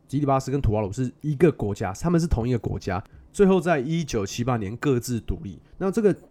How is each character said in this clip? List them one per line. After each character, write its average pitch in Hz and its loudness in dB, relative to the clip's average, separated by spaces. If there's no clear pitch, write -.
基 135 -4
里 147 0
巴 135 2
斯 135 -6
跟 143 0
土 107 2
瓦 107 2
鲁 101 -2
是 123 -4
一 147 -4
个 156 6
国 101 -4
家， 95 -4
他 - -4
们 175 4
是 170 0
同 117 0
一 127 0
个 117 0
国 101 -6
家， 95 -4
最 202 4
后 190 6
在 165 2
一 156 -2
九 110 -2
七 - -6
八 120 0
年 104 -6
各 127 0
自 120 -4
独 101 -6
立。 98 -12
那 190 -2
这 220 0
个 202 4